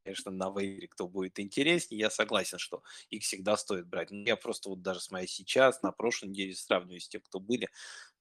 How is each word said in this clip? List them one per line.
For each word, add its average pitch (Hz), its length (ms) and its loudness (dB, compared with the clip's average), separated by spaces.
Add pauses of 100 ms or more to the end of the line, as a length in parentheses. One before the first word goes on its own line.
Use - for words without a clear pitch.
конечно, 98 280 -6
на 95 180 0
вейвере, 98 380 -4
кто 92 200 -6
будет 92 320 -4
интереснее, 135 600 2
я 107 100 4
согласен, 101 480 2
что - 240 -6 (280)
их 104 140 -6
всегда 101 340 2
стоит 90 300 -2
брать. 87 240 -4
Но 101 140 -8
я 110 100 4
просто 101 340 -4
вот 95 120 -6
даже 92 180 -2
смотря 92 260 -6
сейчас, 127 560 4
на 95 100 2
прошлой 107 380 0
неделе 98 240 -4
сравниваю 90 460 0
с - 80 -10
тем, - 140 -10
кто - 180 -10
были, 104 280 -2 (520)